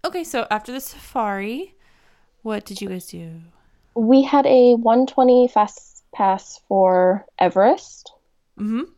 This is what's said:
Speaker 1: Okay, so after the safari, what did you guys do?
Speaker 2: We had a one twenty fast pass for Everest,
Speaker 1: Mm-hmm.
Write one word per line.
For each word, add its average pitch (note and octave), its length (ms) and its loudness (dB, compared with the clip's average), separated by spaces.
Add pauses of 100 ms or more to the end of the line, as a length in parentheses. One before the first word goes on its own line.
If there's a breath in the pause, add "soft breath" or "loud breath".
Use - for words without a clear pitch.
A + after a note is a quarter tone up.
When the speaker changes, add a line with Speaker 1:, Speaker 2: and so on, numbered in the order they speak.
Speaker 1:
Okay, F4+ 180 -8
so C4 280 -8
after G#3+ 200 -6
the C4 100 -10
safari, A3 920 -10 (680)
what G#3+ 240 -8
did G3 160 -16
you G3 80 -12
guys F#3 160 -14
do? E3 340 -18 (540)
Speaker 2:
We A#3+ 280 4
had C#4 240 0
a B3 280 6
one A#3 320 0
twenty B3 420 4
fast - 540 -4 (120)
pass F#3+ 540 -4
for F#3 560 2 (140)
Everest, F#3+ 760 0 (460)
Speaker 1:
Mm-hmm. A3 240 -8 (160)